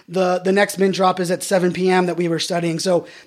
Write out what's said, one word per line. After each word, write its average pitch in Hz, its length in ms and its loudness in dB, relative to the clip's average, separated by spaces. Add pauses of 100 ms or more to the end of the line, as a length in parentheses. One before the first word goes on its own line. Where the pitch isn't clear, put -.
The, 180 300 0
the 185 140 0
next 202 260 0
mint 190 160 2
drop 185 260 2
is 175 100 -2
at 180 120 -2
seven 180 320 0
P 185 160 0
M 185 160 2
that 170 100 -2
we 175 100 -2
were 165 120 0
studying. 170 400 -4
So 175 280 0 (200)